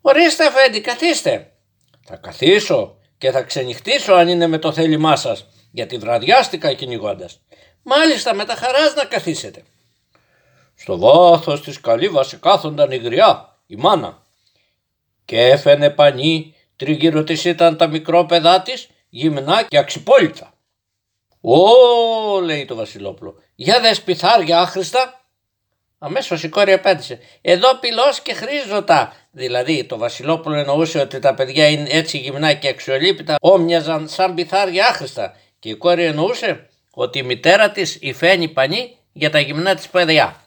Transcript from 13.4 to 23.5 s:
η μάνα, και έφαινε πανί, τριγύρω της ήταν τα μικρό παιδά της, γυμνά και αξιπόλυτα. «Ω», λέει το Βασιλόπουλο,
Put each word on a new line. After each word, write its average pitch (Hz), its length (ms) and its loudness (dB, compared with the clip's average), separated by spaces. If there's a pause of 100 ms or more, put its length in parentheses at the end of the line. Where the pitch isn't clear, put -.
η 101 100 -20
μάνα, 143 460 -2 (1000)
και 110 160 -2
έφαινε 143 500 4
πανί, 147 640 0 (220)
τριγύρω 156 480 0
της 156 200 -6
ήταν 170 320 2
τα 165 100 2
μικρό 160 400 0
παιδά 170 360 2
της, 254 260 -12 (200)
γυμνά 147 540 -2
και 165 160 2
αξιπόλυτα. 165 760 0 (880)
«Ω», 220 1000 4
λέει 156 240 -6
το 123 100 -12
Βασιλόπουλο, 117 600 -12 (200)